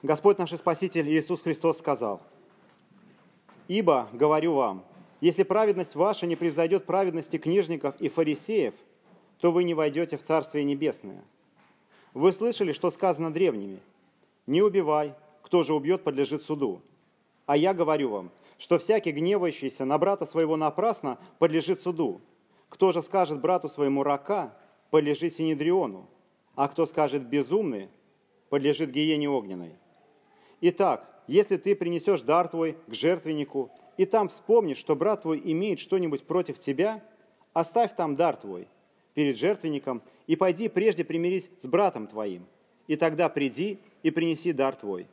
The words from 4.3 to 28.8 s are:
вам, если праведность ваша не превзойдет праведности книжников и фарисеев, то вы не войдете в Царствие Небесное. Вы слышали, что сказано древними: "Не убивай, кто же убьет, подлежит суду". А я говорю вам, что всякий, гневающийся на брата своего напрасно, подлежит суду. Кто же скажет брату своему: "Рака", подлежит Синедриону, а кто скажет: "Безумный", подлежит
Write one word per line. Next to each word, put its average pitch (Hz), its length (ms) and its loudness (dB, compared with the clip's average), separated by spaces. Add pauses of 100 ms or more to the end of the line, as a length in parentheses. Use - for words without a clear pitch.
вам, 101 280 0 (380)
если 170 220 4
праведность 196 520 0
ваша 185 300 0
не 170 100 0
превзойдет 165 500 0
праведности 175 520 -2
книжников 160 640 0
и - 80 -2
фарисеев, 156 640 0 (680)
то - 140 4
вы 180 100 2
не 170 100 0
войдете 156 440 -2
в - 60 -12
Царствие 147 420 0
Небесное. 135 580 -4 (920)
Вы 165 200 4
слышали, 202 400 -2
что 170 180 0
сказано 165 400 0
древними: 107 480 -2 (680)
"Не 151 160 2
убивай, 156 520 2 (280)
кто 175 220 2
же 143 100 0
убьет, 156 300 0
подлежит 139 380 -2
суду". 135 400 -4 (640)
А 143 100 2
я 175 180 4
говорю 151 360 0
вам, 95 200 -6 (280)
что - 220 0
всякий, 214 340 0
гневающийся 160 720 -2
на 143 120 2
брата 180 280 2
своего 160 320 0
напрасно, 151 600 -2 (220)
подлежит 165 400 2
суду. 160 400 -4 (480)
Кто 190 240 2
же 170 100 0
скажет 156 380 0
брату 170 300 0
своему: 139 340 0
"Рака", 143 500 -2 (360)
подлежит 156 440 2
Синедриону, 156 760 -2 (460)
а 139 120 0
кто 160 180 0
скажет: 143 380 -2
"Безумный", 131 640 -2 (640)
подлежит 143 420 0